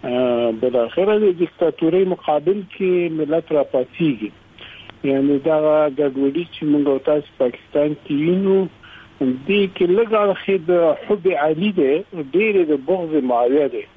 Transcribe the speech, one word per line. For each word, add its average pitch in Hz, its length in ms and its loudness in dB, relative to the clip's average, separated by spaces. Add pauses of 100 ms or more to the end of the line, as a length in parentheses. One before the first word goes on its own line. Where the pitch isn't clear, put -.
آه، 123 460 0
بالاخره 127 680 0
د 190 200 2
دیکتاتوري 170 680 0
مقابل 175 580 -2 (160)
کې 180 320 0
ملت 160 420 -2
راپاڅیږي. 131 800 -2 (720)
یعنی 139 340 2
دا 151 500 2
ګډوډي 139 560 -2
چې - 180 -14
موږ 147 240 2
او 135 120 2
تاسو 151 280 -2 (120)
پاکستان 147 680 -2
کې - 80 -6
وینو، 185 560 0 (540)
دې 139 520 0
کې - 80 -2
لږ 196 300 2
اړخ 208 380 0 (180)
د 170 260 4
حب 190 340 -2
علي 160 440 0
دی، 160 320 0 (300)
ډېر 196 340 2
د 151 40 2 (140)
بغض 170 280 -2 (100)
معاویه 127 440 2
دی. 117 140 -6 (140)